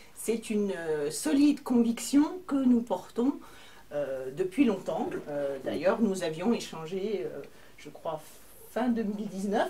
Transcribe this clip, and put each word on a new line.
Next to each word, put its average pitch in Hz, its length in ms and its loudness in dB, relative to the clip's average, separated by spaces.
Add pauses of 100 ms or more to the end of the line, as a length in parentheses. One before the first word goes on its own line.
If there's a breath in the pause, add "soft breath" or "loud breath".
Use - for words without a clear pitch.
(140 soft breath)
c'est - 360 -4
une, 208 260 0
euh, 156 340 -2
solide 294 520 4
conviction 240 640 4 (220)
que 277 100 -2
nous 254 260 6
portons, 240 520 -2 (580 soft breath)
euh, 135 340 -4 (100)
depuis 185 280 2
longtemps. - 440 0 (200)
Euh, 143 360 -4
d'ailleurs, 180 360 0
nous 190 220 2
avions 170 300 -2
échangé, 185 720 -4
euh, 139 160 -8 (380 soft breath)
je 151 120 -18
crois, 160 300 -8 (500)
fin 240 180 0
deux 226 160 0
mille 202 240 -4
dix-neuf, 202 420 0